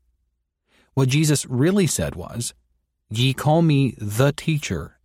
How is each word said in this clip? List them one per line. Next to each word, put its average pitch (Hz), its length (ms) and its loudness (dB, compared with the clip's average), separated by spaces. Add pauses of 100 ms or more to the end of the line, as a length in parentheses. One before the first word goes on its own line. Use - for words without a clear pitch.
(920)
What 135 160 2
Jesus 147 380 2
really 160 400 2
said 78 280 -4
was, 113 380 -10 (560)
"Ye 123 240 0
call 156 300 2
me 139 340 2
the 110 360 0
teacher - 720 -6